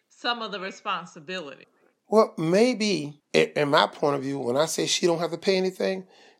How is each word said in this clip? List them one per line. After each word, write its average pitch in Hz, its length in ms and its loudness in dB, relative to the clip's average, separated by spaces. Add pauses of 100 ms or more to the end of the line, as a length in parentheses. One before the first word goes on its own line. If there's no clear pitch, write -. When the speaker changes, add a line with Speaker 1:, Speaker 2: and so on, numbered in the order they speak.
Speaker 1:
some 240 320 -6
of 214 120 -8
the 202 80 -8
responsibility. 180 1040 -10 (420)
Speaker 2:
Well, 208 300 4
maybe, 190 840 0 (140)
i-, 160 220 4
in 147 140 0
my 175 160 6
point 143 300 -2
of 135 60 -6
view, 139 160 -6
when 123 180 -2
I 156 100 2
say 156 200 -4
she - 200 0
don't 165 120 2
have 165 140 -4
to 165 60 -8
pay 190 200 0
anything, 185 480 -2 (340)